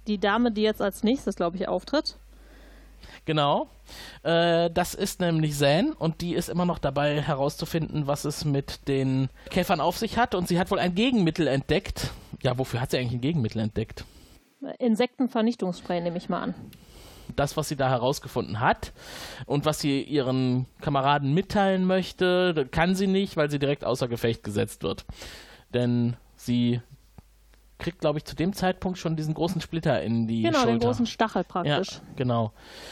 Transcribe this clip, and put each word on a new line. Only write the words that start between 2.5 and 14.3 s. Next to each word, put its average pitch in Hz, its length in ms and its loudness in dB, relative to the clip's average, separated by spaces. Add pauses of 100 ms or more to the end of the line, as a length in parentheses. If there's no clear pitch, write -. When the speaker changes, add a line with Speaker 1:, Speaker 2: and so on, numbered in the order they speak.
Speaker 2:
Genau. 156 420 2 (560)
Äh, 170 480 4
das 175 240 -2
ist - 260 -4
nämlich 160 360 2
Zan 151 360 4
und - 280 -2
die 175 140 -2
ist 170 140 -2
immer 175 180 0
noch 165 120 0
dabei, 147 420 0
herauszufinden, 147 840 -2
was 143 180 -2
es 151 200 -4
mit 147 420 -2
den 135 420 2 (220)
Käfern 180 300 2
auf 165 180 0
sich 226 200 -2
hat. 233 180 2
Und 180 100 0
sie 170 140 2
hat 185 100 0
wohl 190 80 2
ein 175 160 0
Gegenmittel 180 540 4
entdeckt. 139 640 0 (320)
Ja, 127 160 2
wofür 120 220 -2
hat 131 120 -4
sie 143 60 2
eigentlich 123 160 -2
ein 120 60 -4
Gegenmittel 127 400 0
entdeckt? - 440 -4 (960)